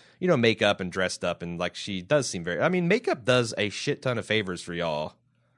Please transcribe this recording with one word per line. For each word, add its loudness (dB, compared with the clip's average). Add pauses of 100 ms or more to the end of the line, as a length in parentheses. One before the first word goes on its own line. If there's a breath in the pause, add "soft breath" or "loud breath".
(200 soft breath)
you -2
know, 6
makeup 4
and -4
dressed -2
up, -2
and, -6
like, -4
she -6
does 2
seem -6
very, -2
I 2
mean, 0
makeup 0
does 2
a 0
shit -4
ton -2
of -8
favors 0
for -8
y'all. -4 (440)